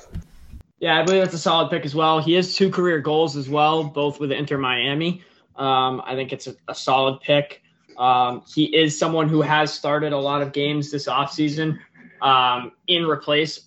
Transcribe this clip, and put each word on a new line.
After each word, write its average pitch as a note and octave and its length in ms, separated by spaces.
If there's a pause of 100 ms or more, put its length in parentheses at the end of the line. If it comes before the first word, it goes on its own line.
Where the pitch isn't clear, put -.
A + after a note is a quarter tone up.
(800)
Yeah, D#3+ 200
I E3 40
believe F#3+ 200
that's F3+ 100
a E3 60
solid E3 320
pick E3 120
as C#3+ 120
well. D#3+ 240
He D#3+ 140
has F#3 200
two F#3+ 160
career F3+ 300
goals D#3 360
as C3+ 140
well, D3+ 360
both C#3+ 340
with D3 120
Inter C#3+ 280
Miami. C#3 640 (320)
Um, C3 500
I B2+ 80
think C3 180
it's C3 140
a, B2 100 (120)
a - 80
solid C3+ 460
pick. C#3+ 420 (340)
Um, B2 460 (100)
he D3+ 120
is D#3 340
someone D#3+ 300
who D#3 120
has D3+ 320
started D3 400
a C#3+ 60
lot C#3+ 240
of C#3 80
games D3 400
this C#3+ 160
offseason, D3 720 (420)
um, B2 500 (160)
in E3+ 180
replace D3+ 600